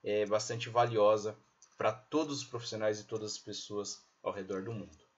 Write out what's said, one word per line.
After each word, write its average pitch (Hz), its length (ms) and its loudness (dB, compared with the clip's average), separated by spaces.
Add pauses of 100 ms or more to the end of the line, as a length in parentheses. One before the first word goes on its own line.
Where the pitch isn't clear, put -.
é 104 220 2
bastante 117 440 -2
valiosa 107 640 4 (420)
pra 110 140 2
todos 147 480 -2
os 120 40 -8
profissionais 110 560 -2
e 104 40 -14
todas 107 280 -6
as - 60 -8
pessoas 104 640 -8 (220)
ao 95 120 -4
redor 95 300 -6
do 117 80 -6
mundo 92 260 -10 (200)